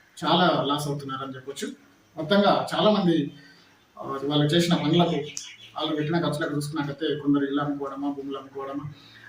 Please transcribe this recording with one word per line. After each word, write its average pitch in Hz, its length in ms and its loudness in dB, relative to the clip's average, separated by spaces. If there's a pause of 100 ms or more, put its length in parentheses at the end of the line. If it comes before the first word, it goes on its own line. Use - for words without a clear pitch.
(260)
చాలా 160 380 4
లాస్ 143 240 -2
అవుతున్నారని 135 480 -6
చెప్పొచ్చు. 135 320 -10 (500)
మొత్తంగా 202 580 4
చాలామంది, 175 560 4 (680)
ఆ, 135 240 -8
వాళ్ళు 147 220 2
చేసిన 170 300 4
పనులకు, 165 360 4 (640)
వాళ్ళు 156 180 -2
పెట్టిన 156 240 0
ఖర్చులకు 143 360 -2
చూసుకున్నట్టయితే 147 640 -4
కొందరు 143 240 2
ఇల్లు 139 180 -2
అమ్ముకోవడమా, 139 500 -4
భూములు 135 260 -8
అమ్ముకోవడమా, 139 540 -10 (380)